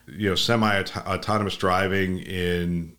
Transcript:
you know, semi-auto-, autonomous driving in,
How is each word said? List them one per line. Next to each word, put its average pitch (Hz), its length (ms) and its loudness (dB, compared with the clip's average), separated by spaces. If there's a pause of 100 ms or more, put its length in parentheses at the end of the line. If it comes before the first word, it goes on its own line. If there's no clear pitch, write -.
you 95 220 -2
know, 90 60 2
semi-auto-, 107 640 2
autonomous 98 560 -2
driving 95 600 2
in, 87 800 -2